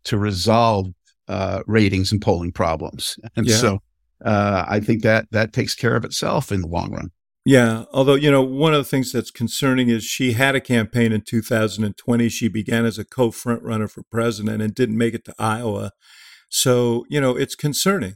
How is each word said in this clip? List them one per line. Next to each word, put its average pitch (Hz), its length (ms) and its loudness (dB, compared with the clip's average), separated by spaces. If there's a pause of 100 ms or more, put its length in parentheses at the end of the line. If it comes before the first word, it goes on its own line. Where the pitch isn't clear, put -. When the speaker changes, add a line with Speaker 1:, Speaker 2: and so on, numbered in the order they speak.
Speaker 1:
to 113 140 -2
resolve, 104 680 2 (420)
uh, 95 360 -4
ratings 98 460 2
and 104 100 0
polling 87 300 0
problems. - 640 -4 (220)
And 117 100 0
Speaker 2:
Yeah. 110 80 4
Speaker 1:
so, 107 240 2 (460)
uh, 101 420 0
I 107 140 0
think 110 220 0
that, 110 280 2
that 110 220 0
takes 113 200 -2
care 120 220 0
of 113 80 -2
itself - 480 -4
in 95 100 -2
the 85 60 -6
long 87 240 -4
run. - 200 -8 (340)
Speaker 2:
Yeah, 117 480 4
although, 135 220 4
you 147 140 2
know, 139 120 6
one 139 320 2
of 147 60 4
the 131 100 -6
things 131 240 -2
that's 117 180 -4
concerning 127 560 0
is 113 160 2
she 127 300 -2
had 135 220 2
a 131 40 0
campaign 117 540 0
in 107 80 -2
two 113 200 -2
thousand 110 440 -2
and 98 100 -4
twenty. 117 320 0
She 110 220 -2
began 110 340 -2
as 110 160 -2
a 101 60 -10
co-front 117 580 -2
runner 110 240 -4
for - 160 -14
president 110 580 -4
and 107 140 -4
didn't 110 220 0
make 117 160 0
it 113 120 -10
to - 140 -20
Iowa. 110 540 -4 (560)
So, 120 600 2
you 143 120 -2
know, 127 160 0
it's 139 180 -2
concerning. 147 600 -2